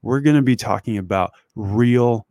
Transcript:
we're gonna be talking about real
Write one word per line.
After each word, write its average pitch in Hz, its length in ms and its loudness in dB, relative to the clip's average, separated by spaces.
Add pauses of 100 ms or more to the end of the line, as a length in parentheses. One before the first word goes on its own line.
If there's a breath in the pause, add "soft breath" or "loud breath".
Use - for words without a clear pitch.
we're 131 180 -2
gonna 147 220 4
be 127 140 2
talking 104 420 -4
about 92 340 -4 (240 soft breath)
real 117 760 0